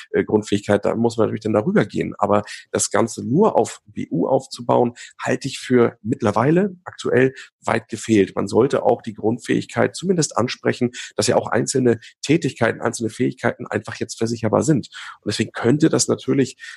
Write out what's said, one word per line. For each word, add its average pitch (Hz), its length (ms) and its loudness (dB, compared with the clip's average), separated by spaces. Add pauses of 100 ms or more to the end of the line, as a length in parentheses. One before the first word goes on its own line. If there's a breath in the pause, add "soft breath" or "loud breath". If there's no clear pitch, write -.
(120)
äh, 98 120 2
Grundfähigkeit, 101 640 0
da 90 100 0
muss 117 220 0
man 110 80 4
natürlich 107 180 -4
dann 113 80 -2
darüber 139 320 2
gehen. 85 340 -4
Aber 104 260 2 (280 loud breath)
das - 200 -2
Ganze 104 360 0
nur 180 300 4
auf 107 300 0
B - 220 -10
U - 160 -2
aufzubauen, 123 680 0 (280 loud breath)
halte 127 280 -4
ich - 100 -8
für 120 420 2
mittlerweile 127 840 0
aktuell - 480 0 (320 loud breath)
weit 117 240 -2
gefehlt. 104 480 2
Man 98 100 -2
sollte 107 360 2
auch 117 180 2
die 107 140 -12
Grundfähigkeit 117 760 -2
zumindest 170 440 -2
ansprechen, 120 540 -2 (260 loud breath)
dass 107 100 0
ja - 80 2
auch - 120 2
einzelne 123 520 2 (220 loud breath)
Tätigkeiten, 135 580 0
einzelne 113 300 -4
Fähigkeiten - 580 -4
einfach 101 280 -6
jetzt - 220 -10
versicherbar 110 460 0
sind. 127 240 2 (340 loud breath)
Und 104 80 -6
deswegen 104 220 -4
könnte 147 380 2
das - 180 0
natürlich, 131 480 0 (220 loud breath)